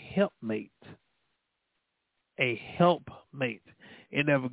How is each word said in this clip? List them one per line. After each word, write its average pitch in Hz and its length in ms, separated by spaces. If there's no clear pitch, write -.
helpmate. 110 580
A 123 220
helpmate. 139 840
And 147 180
if 139 120